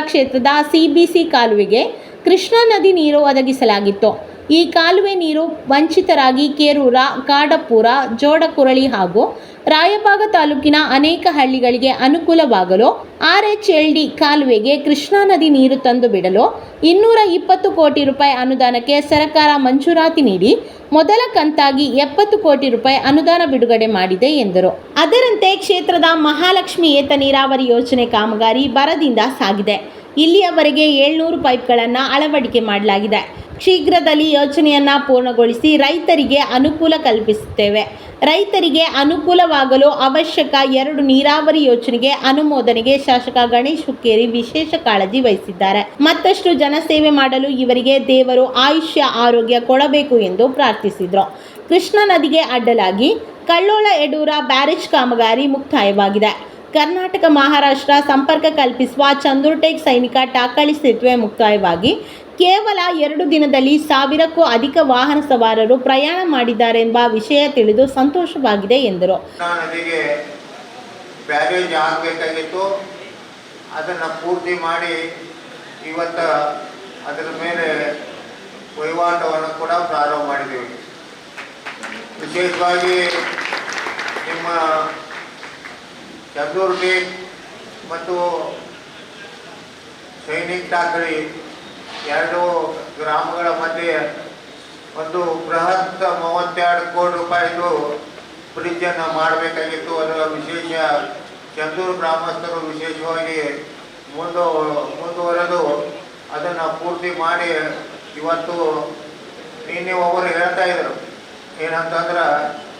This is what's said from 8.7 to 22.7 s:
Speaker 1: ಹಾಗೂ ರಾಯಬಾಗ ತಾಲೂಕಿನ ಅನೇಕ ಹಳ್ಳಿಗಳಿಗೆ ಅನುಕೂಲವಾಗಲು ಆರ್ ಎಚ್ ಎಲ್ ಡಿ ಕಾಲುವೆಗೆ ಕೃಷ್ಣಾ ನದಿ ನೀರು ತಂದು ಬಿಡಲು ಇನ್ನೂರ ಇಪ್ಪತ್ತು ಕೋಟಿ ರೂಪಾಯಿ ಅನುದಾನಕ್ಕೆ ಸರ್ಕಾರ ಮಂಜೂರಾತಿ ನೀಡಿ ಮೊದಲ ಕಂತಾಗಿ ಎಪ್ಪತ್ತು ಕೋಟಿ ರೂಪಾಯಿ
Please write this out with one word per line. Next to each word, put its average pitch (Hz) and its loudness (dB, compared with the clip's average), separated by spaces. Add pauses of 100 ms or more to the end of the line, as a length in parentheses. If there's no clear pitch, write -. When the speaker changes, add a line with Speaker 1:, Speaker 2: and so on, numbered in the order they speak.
Speaker 1:
ಹಾಗೂ 214 0 (240)
ರಾಯಬಾಗ 392 2 (120)
ತಾಲೂಕಿನ 294 2 (140)
ಅನೇಕ 311 2
ಹಳ್ಳಿಗಳಿಗೆ 262 2
ಅನುಕೂಲವಾಗಲು 262 4 (480)
ಆರ್ 415 2
ಎಚ್ 415 -2
ಎಲ್ 311 4
ಡಿ 302 0
ಕಾಲುವೆಗೆ 277 2
ಕೃಷ್ಣಾ 294 0
ನದಿ 330 4
ನೀರು 262 4
ತಂದು 247 2
ಬಿಡಲು 196 0 (140)
ಇನ್ನೂರ 415 6 (100)
ಇಪ್ಪತ್ತು 370 2
ಕೋಟಿ 302 2
ರೂಪಾಯಿ 277 2
ಅನುದಾನಕ್ಕೆ 254 0
ಸರ್ಕಾರ 302 2
ಮಂಜೂರಾತಿ 320 2
ನೀಡಿ 208 4 (360)
ಮೊದಲ 320 4 (140)
ಕಂತಾಗಿ 302 2
ಎಪ್ಪತ್ತು 285 2
ಕೋಟಿ 277 2
ರೂಪಾಯಿ 254 0